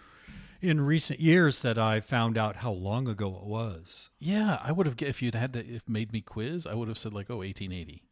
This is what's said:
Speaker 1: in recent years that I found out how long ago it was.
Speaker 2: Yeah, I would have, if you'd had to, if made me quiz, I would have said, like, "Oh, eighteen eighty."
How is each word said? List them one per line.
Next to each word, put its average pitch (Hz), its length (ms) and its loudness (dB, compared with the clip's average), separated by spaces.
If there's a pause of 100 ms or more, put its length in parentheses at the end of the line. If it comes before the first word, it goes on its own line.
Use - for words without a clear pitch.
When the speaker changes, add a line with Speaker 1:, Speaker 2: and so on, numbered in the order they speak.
(600)
Speaker 1:
in 156 220 2
recent 147 380 2
years 160 420 6
that 117 160 2
I 110 220 4
found 113 380 2
out 107 200 0
how 120 140 -4
long 101 360 -2
ago 98 300 -4
it 92 80 -14
was. 104 640 -6 (100)
Speaker 2:
Yeah, 202 420 2
I 131 100 -2
would 175 160 2
have, 123 140 0
if 139 200 -2
you'd 120 140 0
had 127 180 -2
to, 120 120 -6
if 113 220 -12
made 110 240 -2
me 113 100 -2
quiz, 156 440 -6
I - 80 -6
would 117 140 -2
have 110 100 -6
said, 107 160 -8
like, 101 160 -6
"Oh, 110 140 -6
eighteen 98 280 -6
eighty." 82 400 -10